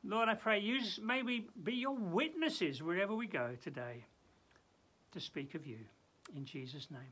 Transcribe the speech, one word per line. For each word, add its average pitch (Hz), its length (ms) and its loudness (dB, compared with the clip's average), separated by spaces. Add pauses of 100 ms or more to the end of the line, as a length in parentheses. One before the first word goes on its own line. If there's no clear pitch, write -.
Lord, 220 260 4
I 214 60 4
pray, 214 240 4
use, 220 440 0
may 247 180 2
we 240 260 0 (160)
be 220 100 0
your 262 220 2
witnesses 220 840 2
wherever 185 320 2
we 220 140 0
go 123 240 0 (100)
today 123 440 -6 (1040)
to 175 80 -8
speak - 340 -6
of 143 140 -6
you. 113 120 -8 (560)
In 139 100 -4
Jesus' 131 440 -8
name. 131 120 -10 (100)